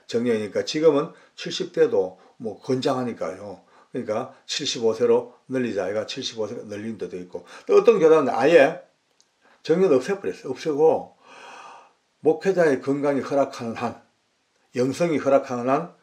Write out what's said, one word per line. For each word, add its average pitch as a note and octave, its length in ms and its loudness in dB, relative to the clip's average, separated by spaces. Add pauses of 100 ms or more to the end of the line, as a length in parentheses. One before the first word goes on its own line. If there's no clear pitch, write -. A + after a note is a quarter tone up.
정년이니까 G#2+ 580 -2
지금은 D#3 460 2 (240)
칠십 - 380 -8
대도 A2+ 480 0 (160)
뭐 G#2+ 240 -12
건장하니까요. A#2 1000 -6 (320)
그러니까 A2+ 420 -6 (120)
칠십오 A#2 480 -2
세로 A#2+ 400 2 (140)
늘리자. A#2 360 -4
아이가 G2+ 220 -4
칠십오 A#2 400 -8
세 A2 80 -12
늘린 G#2+ 440 -10
데도 F#2 200 -10
있고, F2+ 280 -14 (200)
또 G3+ 100 4
어떤 G3+ 220 8
교단은 D#3 340 6
아예 D#3 500 4 (800)
정년 F3 300 2
없애버렸어요. C3 580 -2
없애고 C#3+ 640 0 (1040)
목회자의 D#3+ 640 2
건강이 C#3 380 -2
허락하는 C3 540 -2
한, A2+ 280 -8 (720)
영성이 C3+ 440 0
허락하는 C3 500 0
한, D3+ 340 -2